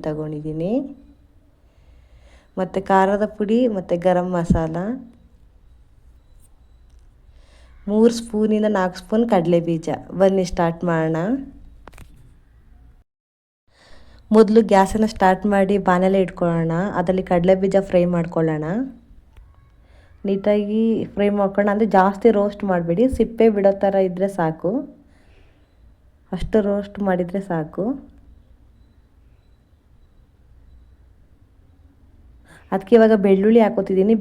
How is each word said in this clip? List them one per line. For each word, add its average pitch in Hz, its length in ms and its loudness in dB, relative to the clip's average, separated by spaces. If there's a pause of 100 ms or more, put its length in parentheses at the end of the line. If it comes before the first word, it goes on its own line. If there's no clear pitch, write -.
ತಗೊಂಡಿದ್ದೀನಿ. 156 640 -6 (1900)
ಮತ್ತು 185 280 -4
ಖಾರದ 196 380 2 (100)
ಪುಡಿ 214 220 0 (180)
ಮತ್ತು 180 200 -4 (100)
ಗರಂ 180 300 0
ಮಸಾಲ, 165 400 0 (3250)
ಮೂರು 226 300 6
ಸ್ಪೂನಿಂದ 214 580 0
ನಾಲ್ಕು 185 240 -2
ಸ್ಪೂನ್ 226 320 0
ಕಡಲೆ 170 340 2
ಬೀಜ. 160 200 -4 (340)
ಬನ್ನಿ 196 300 2
ಸ್ಟಾರ್ಟ್ 170 360 -2
ಮಾಡೋಣ. 160 320 -2 (3250)
ಮೊದಲು 220 240 6 (100)
ಗ್ಯಾಸನ್ನು 208 420 2
ಸ್ಟಾರ್ಟ್ 190 400 2
ಮಾಡಿ 196 220 2 (140)
ಬಾಣಲೆ 185 360 2
ಇಟ್ಕೊಳ್ಳೋಣ. 165 460 -2 (300)
ಅದರಲ್ಲಿ 185 280 -2
ಕಡಲೆ 180 320 4
ಬೀಜ 196 140 2 (140)
ಫ್ರೈ 180 120 4 (140)
ಮಾಡ್ಕೊಳ್ಳೋಣ. 160 500 -2 (1600)
ನೀಟಾಗಿ 208 560 0 (320)
ಫ್ರೈ 202 120 0 (100)
ಮಾಡ್ಕೊಳ್ಳೋಣ, 202 380 0
ಅಂದರೆ 220 200 0
ಜಾಸ್ತಿ 196 420 4
ರೋಸ್ಟ್ 208 320 -2
ಮಾಡಬೇಡಿ, 175 360 0 (100)
ಸಿಪ್ಪೆ 226 400 0
ಬಿಡೋ 196 160 2 (120)
ಥರ 196 120 0 (140)
ಇದ್ದರೆ 180 180 -4 (100)
ಸಾಕು, 165 340 -4 (1700)
ಅಷ್ಟು - 300 -2
ರೋಸ್ಟ್ 202 400 -6
ಮಾಡಿದರೆ 180 420 -4
ಸಾಕು. 165 360 -6 (4000)
ಅದಕ್ಕೆ 190 260 0
ಇವಾಗ 220 260 6
ಬೆಳ್ಳುಳ್ಳಿ 202 400 4
ಹಾಕೋತಿದ್ದೀನಿ. 196 560 0